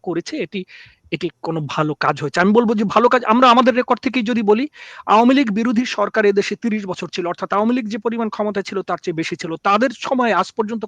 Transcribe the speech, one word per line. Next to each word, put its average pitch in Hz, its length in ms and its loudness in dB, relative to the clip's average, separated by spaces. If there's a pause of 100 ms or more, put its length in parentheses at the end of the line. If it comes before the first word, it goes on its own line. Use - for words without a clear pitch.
করেছে 175 340 -6
এটি, 190 280 -8 (460)
এটি - 200 -6 (120)
কোনো 165 260 -4
ভালো 151 260 -2
কাজ 143 260 -2
হয়েছে। 147 200 -4
আমি 196 120 4
বলবো 233 220 4
যে 220 100 0
ভালো 214 240 4
কাজ, 247 160 0
আমরা 247 260 4
আমাদের 240 240 4
রেকর্ড 240 260 0
থেকেই 247 220 -2
যদি 233 200 -2
বলি, 214 260 2 (380)
আওয়ামী 240 280 6
লীগ 262 180 2
বিরোধী 226 320 0
সরকার 208 420 0
এদেশে 202 300 2
তিরিশ 214 300 -4
বছর 180 220 -8
ছিল, 175 180 -6
অর্থাৎ 175 260 -6
আওয়ামী 214 220 2
লীগ 247 140 -4
যে 226 100 -6
পরিমাণ 233 300 -4
ক্ষমতায় 208 340 -4
ছিল 196 200 -8
তার 175 200 -6
চেয়ে 175 120 -6
বেশি 160 220 -6
ছিল। 165 200 -8
তাদের 214 340 0
সময় 240 420 -2
আজ 180 200 0
পর্যন্ত 220 360 -6